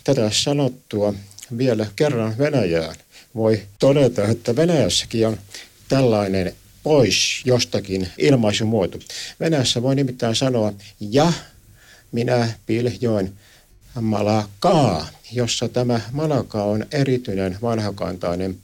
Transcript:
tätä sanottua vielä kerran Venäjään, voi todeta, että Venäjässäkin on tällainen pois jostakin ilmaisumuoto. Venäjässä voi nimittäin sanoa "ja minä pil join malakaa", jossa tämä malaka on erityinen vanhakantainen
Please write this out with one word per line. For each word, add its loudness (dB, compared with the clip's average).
tätä 2
sanottua -2
vielä 0
kerran 0
Venäjään, 0
voi 2
todeta, 4
että 0
Venäjässäkin 2
on -2
tällainen 2
pois 2
jostakin 0
ilmaisumuoto. 2
Venäjässä 0
voi 2
nimittäin -2
sanoa 0
"ja 2
minä 0
pil 0
join 0
malakaa", 0
jossa -2
tämä 0
malaka -2
on -2
erityinen -2
vanhakantainen -4